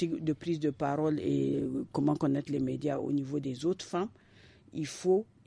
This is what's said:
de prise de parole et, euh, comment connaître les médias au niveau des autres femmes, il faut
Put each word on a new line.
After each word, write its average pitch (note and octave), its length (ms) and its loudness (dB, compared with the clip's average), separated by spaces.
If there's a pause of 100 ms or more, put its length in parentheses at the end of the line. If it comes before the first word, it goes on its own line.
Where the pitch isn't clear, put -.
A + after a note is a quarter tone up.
(200)
de D#3 140 0
prise E3 260 -2
de D3+ 100 0
parole D3 520 0
et, C#3 400 2
euh, B2+ 320 -2
comment C#3+ 240 4
connaître C#3+ 340 0
les C#3 80 0
médias C3 400 0
au - 140 -2
niveau C#3+ 260 -2
des C3+ 260 -4
autres F#3+ 200 0
femmes, F#3 240 -2 (640)
il D#3 120 -4
faut F#3 400 2 (220)